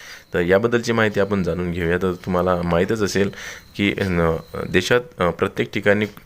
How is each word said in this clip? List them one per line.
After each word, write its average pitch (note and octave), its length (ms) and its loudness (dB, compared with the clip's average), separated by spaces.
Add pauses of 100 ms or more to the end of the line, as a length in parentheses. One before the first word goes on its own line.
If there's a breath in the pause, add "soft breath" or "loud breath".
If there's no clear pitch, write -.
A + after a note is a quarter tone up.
(340 loud breath)
तर F#2 60 2
याबद्दलची A2+ 520 2
माहिती G#2+ 280 2
आपण G2 220 0
जाणून F2 300 -2
घेऊया. F2 260 0
तर F#2 140 0
तुम्हाला F2+ 500 0
माहीतच F#2 400 0
असेल G2 280 0 (460 loud breath)
की G2+ 220 2
न-, E2+ 380 0 (320)
देशात, F#2+ 320 2 (180)
अ, F2 120 2
प्रत्येक G2+ 420 -4
ठिकाणी, G#2 340 2 (200)